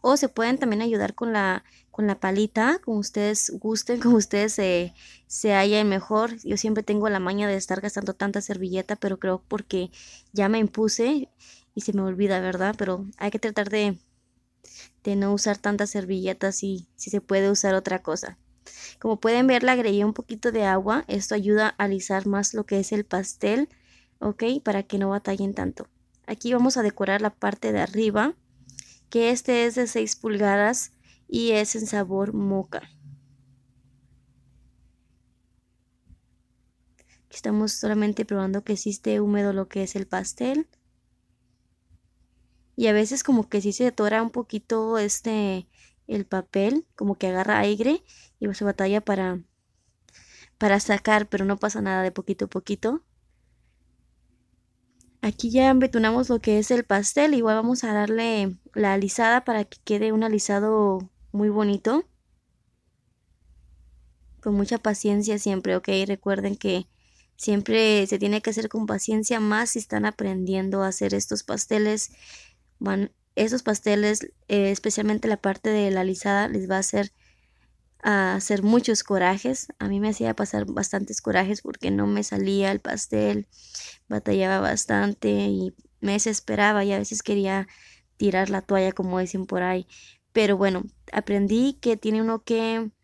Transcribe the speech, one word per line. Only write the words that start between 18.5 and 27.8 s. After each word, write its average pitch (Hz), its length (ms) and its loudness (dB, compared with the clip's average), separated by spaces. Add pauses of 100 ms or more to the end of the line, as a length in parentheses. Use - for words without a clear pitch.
Como 220 200 -2
pueden 240 280 4
ver, 247 160 4
le 254 80 4
agregué 208 340 2
un 214 80 2
poquito 233 380 -4
de 220 120 0
agua. 196 440 2
Esto 202 280 -4
ayuda 208 420 2
a 208 80 0
alisar 196 420 -2
más 202 260 -2
lo 214 120 -4
que 196 140 0
es 190 120 -4
el 208 140 -2
pastel, 208 640 -2 (500)
¿ok? 208 240 -4 (200)
Para 196 200 -2
que 202 140 -6
no 196 120 0
batallen 196 440 -4
tanto. - 340 -8 (400)
Aquí 233 260 -4
vamos 254 240 4
a 233 60 0
decorar 202 380 0
la 214 80 0
parte 208 420 -4
de 208 100 0